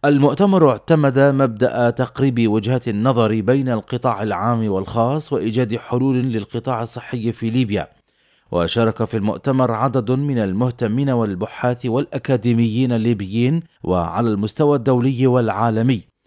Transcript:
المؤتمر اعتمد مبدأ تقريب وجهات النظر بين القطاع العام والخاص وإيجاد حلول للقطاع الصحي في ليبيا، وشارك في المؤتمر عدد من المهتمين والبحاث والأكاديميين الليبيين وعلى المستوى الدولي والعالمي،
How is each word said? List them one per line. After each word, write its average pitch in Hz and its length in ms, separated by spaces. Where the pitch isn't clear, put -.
المؤتمر 147 680
اعتمد 139 480
مبدأ 131 680
تقريب 120 580
وجهات 113 400
النظر 113 540
بين 127 280
القطاع 113 540
العام 110 440
والخاص 113 680
وإيجاد 113 420
حلول 127 400
للقطاع 120 680
الصحي 117 480
في 113 180
ليبيا، 104 380
وشارك 107 520
في 113 140
المؤتمر 123 540
عدد 120 400
من 135 260
المهتمين 117 720
والبحاث 117 760
والأكاديميين 120 1040
الليبيين 117 720
وعلى 90 460
المستوى 110 480
الدولي 127 500
والعالمي، 113 720